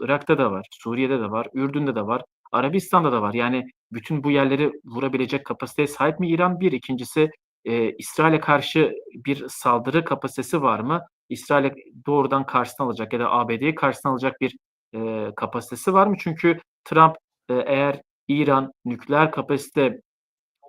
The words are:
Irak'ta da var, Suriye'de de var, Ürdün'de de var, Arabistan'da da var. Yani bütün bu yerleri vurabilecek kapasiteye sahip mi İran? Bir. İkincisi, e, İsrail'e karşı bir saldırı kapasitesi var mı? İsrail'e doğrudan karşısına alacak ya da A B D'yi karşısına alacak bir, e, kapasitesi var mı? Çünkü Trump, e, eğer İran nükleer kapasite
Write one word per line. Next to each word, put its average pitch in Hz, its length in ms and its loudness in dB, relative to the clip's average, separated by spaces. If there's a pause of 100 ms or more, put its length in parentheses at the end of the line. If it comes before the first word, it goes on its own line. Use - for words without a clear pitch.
Irak'ta 139 360 2
da 123 140 2
var, 95 200 -6
Suriye'de 127 480 -2
de 104 120 -4
var, 113 220 -4
Ürdün'de 139 420 -2
de 110 60 -2
var, 110 220 -4 (280)
Arabistan'da 160 600 2
da 120 100 2
var. 104 120 0
Yani 123 320 0 (260)
bütün 131 320 -6
bu 147 80 0
yerleri 139 400 2 (140)
vurabilecek 131 600 -4
kapasiteye 131 420 -4
sahip 147 320 -2
mi 180 100 -2
İran? 175 300 0
Bir. 180 120 2
İkincisi, 131 580 -2 (360)
e, 117 260 0
İsrail'e 156 480 2
karşı 147 540 2 (320)
bir 139 220 -4
saldırı 131 580 0
kapasitesi 135 560 -4
var 113 180 0
mı? 147 220 -2 (280)
İsrail'e 139 440 0 (340)
doğrudan 135 380 2
karşısına 127 420 -2
alacak 110 260 -4
ya 120 60 -2
da 120 120 0
A 120 180 0
B 117 100 -2
D'yi 151 160 0
karşısına 151 360 -2
alacak 127 300 -2
bir, 127 160 -4 (380)
e, 110 400 -6
kapasitesi 120 580 -4
var 190 140 6
mı? 202 120 0
Çünkü 170 400 0 (240)
Trump, 160 320 6 (340)
e, 123 40 0
eğer 139 480 0 (260)
İran 139 440 2 (140)
nükleer 143 460 2
kapasite 135 680 -2 (680)